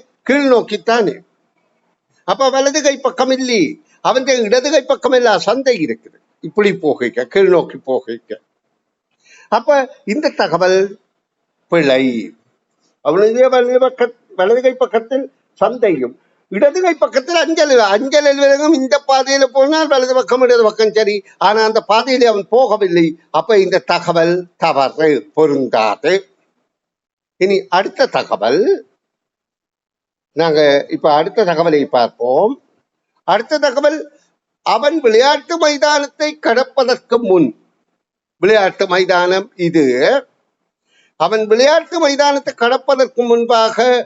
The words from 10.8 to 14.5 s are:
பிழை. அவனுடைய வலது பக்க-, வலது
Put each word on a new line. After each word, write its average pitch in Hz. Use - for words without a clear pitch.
பிழை. 135
அவனுடைய 220
வலது 247
பக்க-, 254
வலது 202